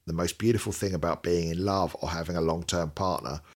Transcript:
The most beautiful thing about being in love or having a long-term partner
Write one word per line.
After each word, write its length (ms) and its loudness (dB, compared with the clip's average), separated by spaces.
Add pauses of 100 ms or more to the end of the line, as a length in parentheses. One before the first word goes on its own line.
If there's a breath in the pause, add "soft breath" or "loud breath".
The 60 -4
most 260 0
beautiful 340 2
thing 220 -2
about 280 0
being 280 2
in 140 -2
love 360 2
or 100 -2
having 260 -4
a 40 0
long-term 500 0
partner 500 -2 (160 soft breath)